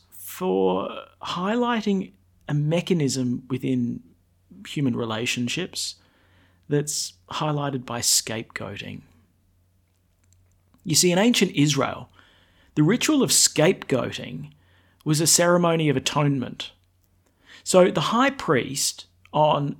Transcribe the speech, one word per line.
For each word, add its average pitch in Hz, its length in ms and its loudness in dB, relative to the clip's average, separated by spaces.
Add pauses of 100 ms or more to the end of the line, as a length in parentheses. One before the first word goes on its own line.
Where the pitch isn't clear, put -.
for 190 800 -2 (320)
highlighting 208 880 -2 (380)
a 151 40 -4
mechanism 147 960 0
within 127 520 -2 (680)
human 135 280 -2
relationships 120 1000 -4 (720)
that's 147 460 -4 (160)
highlighted 143 560 -4
by 120 140 -6
scapegoating. 101 1000 -4 (1800)
You 160 120 -2
see, 180 160 4
in 175 80 4
ancient 233 320 4
Israel, 135 580 0 (640)
the 151 100 4
ritual 247 380 2
of 190 80 2
scapegoating - 1200 0 (560)
was 151 160 0
a 160 60 0
ceremony 175 640 4
of 135 80 2
atonement. 139 720 -2 (920)
So 185 280 6
the 160 100 0
high 254 300 2
priest 135 760 -2 (280)
on 151 460 2